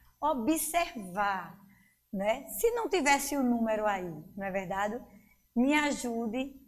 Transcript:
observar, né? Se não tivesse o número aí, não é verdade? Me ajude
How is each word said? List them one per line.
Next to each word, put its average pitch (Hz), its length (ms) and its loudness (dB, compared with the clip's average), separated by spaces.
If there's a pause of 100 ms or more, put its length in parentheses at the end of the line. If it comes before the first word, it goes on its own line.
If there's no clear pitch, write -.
(200)
observar, 220 1400 0 (540)
né? 214 360 0
Se - 220 2
não 466 180 0
tivesse 285 480 2
o 277 60 2
número 226 440 2
aí, 185 240 -2 (260)
não 196 80 -8
é 196 60 -4
verdade? 196 480 -2 (560)
Me 269 200 4
ajude 254 800 -2 (140)